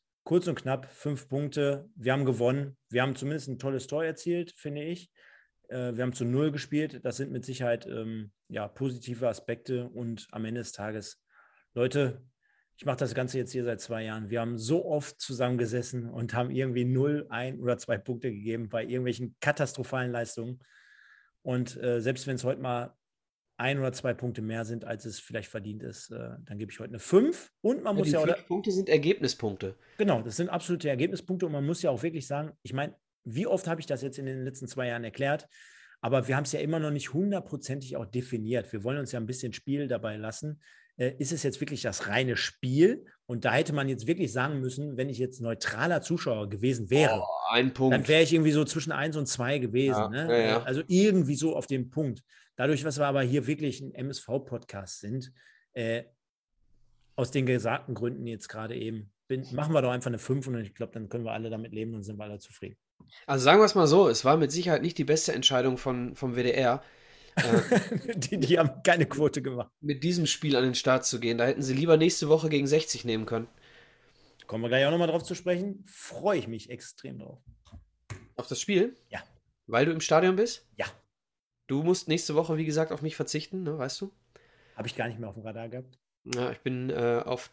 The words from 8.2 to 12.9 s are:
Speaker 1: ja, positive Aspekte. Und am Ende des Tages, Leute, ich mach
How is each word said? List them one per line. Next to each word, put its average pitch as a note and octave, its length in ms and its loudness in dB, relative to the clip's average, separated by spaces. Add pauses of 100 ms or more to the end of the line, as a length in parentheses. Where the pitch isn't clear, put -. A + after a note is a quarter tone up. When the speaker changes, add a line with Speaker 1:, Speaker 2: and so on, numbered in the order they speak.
Speaker 1:
ja, G#2+ 200 -4
positive B2 600 -2
Aspekte. B2 600 -4
Und A#2 420 -8
am A2 140 -6
Ende A2+ 160 -4
des A2 120 -8
Tages, G#2+ 480 -8 (540)
Leute, B2+ 480 0 (540)
ich - 100 -10
mach B2+ 100 0